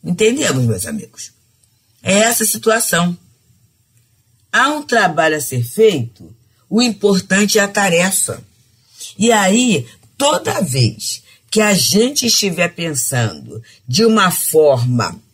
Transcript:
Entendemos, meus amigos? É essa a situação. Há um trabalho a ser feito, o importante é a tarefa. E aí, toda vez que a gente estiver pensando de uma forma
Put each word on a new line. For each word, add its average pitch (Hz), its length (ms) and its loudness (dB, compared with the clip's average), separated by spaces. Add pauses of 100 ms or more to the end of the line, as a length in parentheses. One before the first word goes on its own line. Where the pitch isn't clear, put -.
Entendemos, 175 600 0
meus 101 220 -2
amigos? - 440 -14 (680)
É 185 120 -2
essa 220 300 0
a 208 40 -2
situação. 175 680 -2 (1400)
Há 247 180 2
um 302 120 -4
trabalho 165 560 0
a 147 40 -4
ser 127 220 -4
feito, 147 720 0 (320)
o 220 140 2
importante 202 800 2
é - 20 2
a 202 60 0
tarefa. 190 760 -2 (760)
E 226 140 2
aí, 202 540 2 (320)
toda 302 440 -2
vez 127 600 -2 (300)
que 214 100 2
a 208 120 2
gente 240 520 0
estiver 175 440 -2
pensando 117 920 -6 (260)
de 165 180 0
uma 214 260 4
forma 123 880 2 (120)